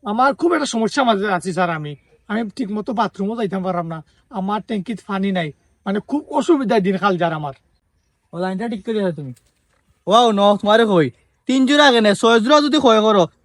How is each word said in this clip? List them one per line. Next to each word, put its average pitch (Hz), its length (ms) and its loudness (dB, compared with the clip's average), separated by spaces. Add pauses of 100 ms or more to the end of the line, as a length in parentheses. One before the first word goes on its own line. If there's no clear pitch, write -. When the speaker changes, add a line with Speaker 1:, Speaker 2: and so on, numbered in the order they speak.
Speaker 1:
আমার 247 300 0
খুব 339 180 0
একটা 294 120 -2
সমস্যা 226 380 -2
মাঝে 214 280 0
আছি 180 220 -4
স্যার 175 160 -2
আমি। 151 260 -8 (320)
আমি 214 220 -6
ঠিকমতো 208 440 -8
বাথরুমও 208 420 -4
যাইতাম 196 280 -6
পারলাম 175 240 -4
না। 160 160 -12 (260)
আমার 208 320 -6
ট্যাঙ্কিত 214 460 -8
পানি 196 240 -4
নাই। 170 200 -4 (340)
মানে 196 140 -2
খুব 294 300 -6
অসুবিধায় 254 520 0
দিন 190 160 0
খাল 196 200 0
যার 165 160 -2
আমার। 151 200 -8 (800)
Speaker 2:
ও 165 60 -10
লাইনটা 190 280 -6
ঠিক 208 180 -8
করে 220 160 -4
দাও 185 100 -2
তুমি। 143 220 -10 (760)
ওয়াও, 226 240 4
ন, 202 240 4
তোমারে 214 300 4
কই। 170 260 2 (360)
তিন 262 180 2
জোড়া 285 260 4
কেনে, 214 240 4
ছয় 226 240 4
জোড়া 285 220 4
যদি 294 160 0
ক্ষয় 226 240 4
করো, 208 260 4 (160)